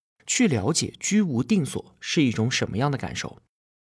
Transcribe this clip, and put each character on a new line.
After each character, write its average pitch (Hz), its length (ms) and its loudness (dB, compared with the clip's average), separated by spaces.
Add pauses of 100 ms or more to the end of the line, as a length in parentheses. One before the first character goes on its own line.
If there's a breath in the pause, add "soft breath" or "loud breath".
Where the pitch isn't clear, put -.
(280)
去 247 200 2
了 123 260 2
解 - 260 -2
居 214 220 2
无 139 200 0
定 107 240 2
所 - 360 -10
是 - 220 0
一 123 80 4
种 113 200 0
什 107 180 -2
么 101 80 -4
样 143 140 0
的 131 60 -4
感 - 180 -8
受。 - 260 -10 (520)